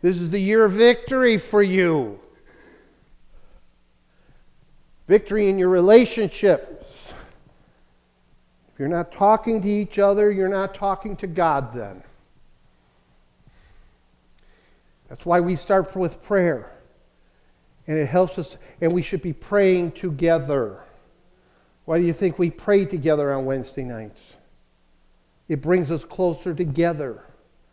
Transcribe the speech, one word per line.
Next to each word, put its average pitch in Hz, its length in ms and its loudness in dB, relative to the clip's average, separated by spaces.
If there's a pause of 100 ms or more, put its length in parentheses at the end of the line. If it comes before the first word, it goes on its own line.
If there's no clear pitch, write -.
This 175 180 0
is 175 120 -4
the 202 80 -2
year 214 240 4
of 208 80 4
victory 240 640 2
for 208 240 2
you. 165 580 0 (3000)
Victory 208 420 2
in 196 80 0
your 180 120 2
relationships. 196 1400 2 (1600)
If - 80 -20
you're 139 80 -6
not 170 240 -4
talking 220 500 2
to 185 60 -4
each 208 320 -2
other, 202 320 4
you're 190 160 -2
not 196 280 -4
talking 196 420 -6
to 196 100 -10
God 156 460 -2
then. 101 300 -14 (3000)
That's - 160 -18
why 175 160 2
we 175 140 -2
start 190 400 0
with 180 260 -4
prayer. 170 500 -2 (1160)
And 156 80 -2
it 151 80 -2
helps 180 320 0
us, - 180 -12 (260)
and 170 120 0
we 175 80 0
should - 220 -6
be 170 100 -6
praying 185 600 0
together. 143 880 -2 (1000)
Why 165 120 0
do 175 60 2
you 170 100 0
think 170 240 -4
we 175 140 0
pray 202 340 0
together 147 480 0
on 135 120 -4
Wednesday 135 360 -6
nights? 113 540 -14 (1120)
It 147 120 -4
brings 160 300 0
us 156 160 -6
closer 180 480 -4
together. 151 680 -4 (500)